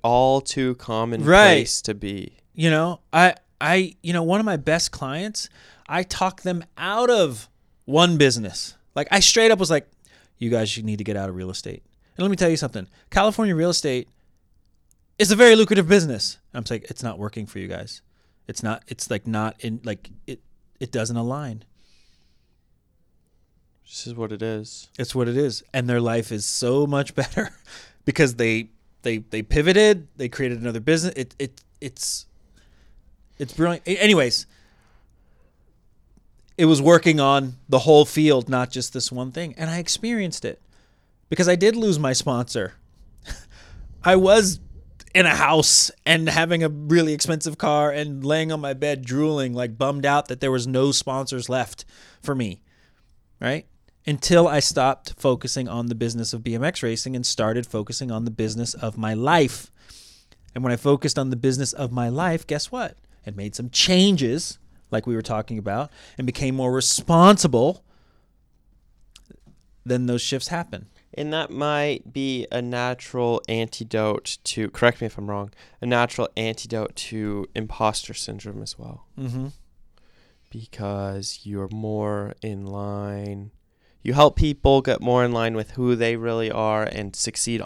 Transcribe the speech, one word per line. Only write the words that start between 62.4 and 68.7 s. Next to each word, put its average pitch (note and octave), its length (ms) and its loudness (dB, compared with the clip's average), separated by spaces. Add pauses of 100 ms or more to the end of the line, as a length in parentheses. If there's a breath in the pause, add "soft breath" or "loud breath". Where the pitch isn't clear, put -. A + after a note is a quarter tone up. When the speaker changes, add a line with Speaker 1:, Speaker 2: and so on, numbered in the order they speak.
Speaker 2:
guess D3 240 -6
what? B3 280 -8 (280)
It G2+ 120 -12
made G2+ 180 -8
some A#2+ 140 -8
changes, F3 880 2 (320)
like A2 160 -2
we A#2+ 80 -2
were A2 60 -2
talking A2 360 -6
about, G#2 320 -4 (280 soft breath)
and C3 100 -6
became C3 260 -2
more B2+ 200 0
responsible. E3 1120 4 (2000)